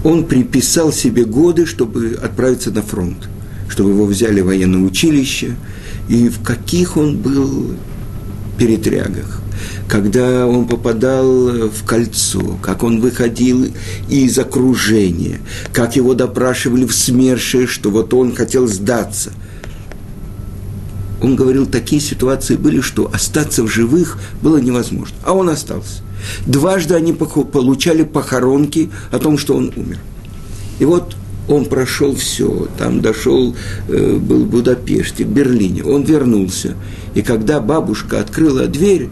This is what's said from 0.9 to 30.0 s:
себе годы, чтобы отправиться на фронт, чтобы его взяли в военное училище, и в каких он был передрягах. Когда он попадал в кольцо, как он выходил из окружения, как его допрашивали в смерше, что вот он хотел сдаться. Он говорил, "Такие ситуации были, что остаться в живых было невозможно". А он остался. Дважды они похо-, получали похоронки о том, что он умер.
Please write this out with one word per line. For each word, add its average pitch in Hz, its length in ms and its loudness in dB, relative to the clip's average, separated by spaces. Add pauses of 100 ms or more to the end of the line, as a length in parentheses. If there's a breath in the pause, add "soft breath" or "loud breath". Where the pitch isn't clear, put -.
себе 120 320 2
годы, 160 420 4
чтобы 117 560 -2
отправиться 120 480 0
на 104 120 -2
фронт, 90 460 -6 (400 loud breath)
чтобы 98 220 2
его 101 160 4
взяли 104 340 2
в 90 60 2
военное 92 340 2
училище, 123 760 2 (520 loud breath)
и 120 200 4
в - 140 -2
каких 170 540 -2
он 151 220 2
был 135 540 -2 (840)
передрягах. - 840 0 (480 loud breath)
Когда 123 580 2
он 120 200 2
попадал 120 1000 2
в 98 160 -6
кольцо, 98 760 -2
как 95 200 -2
он 117 180 2
выходил 123 680 2 (420 loud breath)
из 131 300 2
окружения, 104 1000 2 (320 loud breath)
как 120 240 0
его 127 180 4
допрашивали 127 680 0
в 120 100 -2
смерше, 127 720 2
что - 240 -2
вот 110 240 0
он 127 200 4
хотел 123 320 2
сдаться. 101 680 -2 (1900 loud breath)
Он 127 140 2
говорил, 131 300 4
"Такие 131 340 0
ситуации 131 560 0
были, 147 240 2
что - 320 -2
остаться 139 500 -2
в 110 60 0
живых 117 500 2 (240 loud breath)
было 156 160 4
невозможно". 123 680 -2
А 156 80 0
он 190 160 2
остался. - 540 -6 (440 loud breath)
Дважды 165 480 2
они 165 180 2
похо-, 147 320 0
получали 135 580 2
похоронки 139 880 0 (200 loud breath)
о 123 80 -2
том, 143 200 2
что 139 160 0
он 127 220 0
умер. 90 220 -8 (800 loud breath)